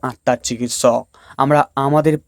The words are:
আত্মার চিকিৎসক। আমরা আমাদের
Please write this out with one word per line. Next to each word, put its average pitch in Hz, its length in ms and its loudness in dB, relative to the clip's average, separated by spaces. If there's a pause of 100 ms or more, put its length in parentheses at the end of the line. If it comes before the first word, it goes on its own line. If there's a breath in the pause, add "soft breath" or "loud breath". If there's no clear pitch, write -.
আত্মার 123 420 -4
চিকিৎসক। 117 640 -2 (300 loud breath)
আমরা 147 380 2
আমাদের 151 420 0 (100)